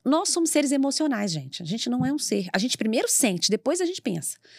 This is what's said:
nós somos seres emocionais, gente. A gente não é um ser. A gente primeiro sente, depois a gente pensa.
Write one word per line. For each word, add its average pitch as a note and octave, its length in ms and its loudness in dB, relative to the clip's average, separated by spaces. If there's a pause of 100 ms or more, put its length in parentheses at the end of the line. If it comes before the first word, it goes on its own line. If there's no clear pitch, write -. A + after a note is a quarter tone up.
nós D#4+ 260 2
somos E4+ 200 0
seres C#4+ 220 2
emocionais, C4+ 580 0
gente. C#3+ 320 -8
A - 40 -10
gente A3+ 220 -4
não B3 160 0
é C4 80 0
um D4 60 -2
ser. G3 340 -2
A F#3+ 60 -2
gente A#3+ 180 0
primeiro A3+ 320 0
sente, - 400 2
depois C4+ 320 0
a F4+ 60 2
gente F#4 160 -6
pensa. E3+ 340 -4 (220)